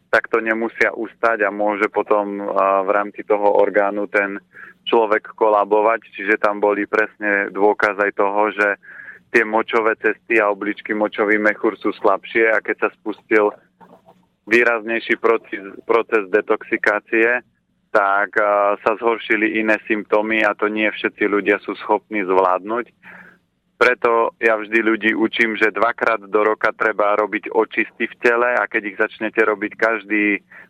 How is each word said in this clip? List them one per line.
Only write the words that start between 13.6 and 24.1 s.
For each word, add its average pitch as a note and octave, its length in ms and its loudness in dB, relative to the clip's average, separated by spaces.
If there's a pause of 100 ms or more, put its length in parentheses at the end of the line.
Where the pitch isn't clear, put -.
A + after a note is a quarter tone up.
výraznejší A2+ 720 0
proces, A2 640 -2
proces A2 480 -2
detoxikácie, A2 1120 -2 (480)
tak, G2+ 480 0
a, G2+ 400 2
sa A2+ 160 -2
zhoršili A2 640 -2
iné A2 160 0 (160)
symptómy G#2+ 560 0
a G#2 80 0
to G#2+ 160 -2
nie G#2+ 160 -2
všetci - 400 -4
ľudia G2+ 400 0
sú G2 160 -6
schopní G#2+ 400 -2
zvládnuť. F#2 640 0 (880)
Preto A#2 640 2